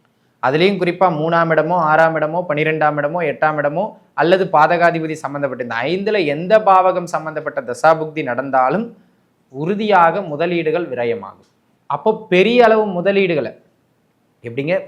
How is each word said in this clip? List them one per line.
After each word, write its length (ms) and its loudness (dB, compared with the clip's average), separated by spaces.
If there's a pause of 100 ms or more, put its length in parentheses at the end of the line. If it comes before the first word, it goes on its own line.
(460)
அதுலயும் 340 2
குறிப்பா 260 0 (140)
மூணாம் 340 0
இடமோ, 220 0 (140)
ஆறாம் 260 4
இடமோ, 320 -4
பனிரெண்டாம் 520 0
இடமோ, 200 -2 (100)
எட்டாம் 260 0
இடமோ 280 -2 (300)
அல்லது 300 2
பாதகாதிபதி 680 2
சம்பந்தப்பட்ட 540 -6
இந்த 180 -6
ஐந்துல 420 -2
எந்த 320 2
பாவகம் 560 2
சம்பந்தப்பட்ட 460 -8
தசாபுக்தி 640 0
நடந்தாலும் 760 -2 (520)
உறுதியாக 720 2
முதலீடுகள் 680 -4
விரயமாகும். 600 -6 (380)
அப்போ 420 -4
பெரிய 360 4
அளவு 380 2
முதலீடுகளை, 520 0 (880)
எப்படிங்க, 460 -4